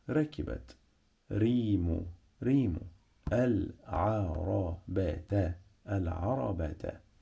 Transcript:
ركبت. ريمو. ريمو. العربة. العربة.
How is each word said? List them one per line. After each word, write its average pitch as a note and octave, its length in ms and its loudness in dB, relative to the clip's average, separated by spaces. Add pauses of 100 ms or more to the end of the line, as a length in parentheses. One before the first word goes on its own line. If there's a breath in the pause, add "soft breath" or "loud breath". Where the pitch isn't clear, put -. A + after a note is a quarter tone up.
(120)
ركبت. - 680 -4 (560)
ريمو. G2+ 720 2 (360)
ريمو. A#2+ 380 2 (520)
العربة. F#2 2250 0 (340)
العربة. F#2 1120 -2 (220)